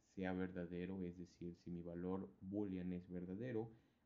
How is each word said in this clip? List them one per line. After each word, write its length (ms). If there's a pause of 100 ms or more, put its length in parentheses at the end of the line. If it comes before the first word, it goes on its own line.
(160)
sea 160
verdadero, 720
es 140
decir, 400
si 120
mi 120
valor 480 (100)
boolean 540
es 160
verdadero, 600 (360)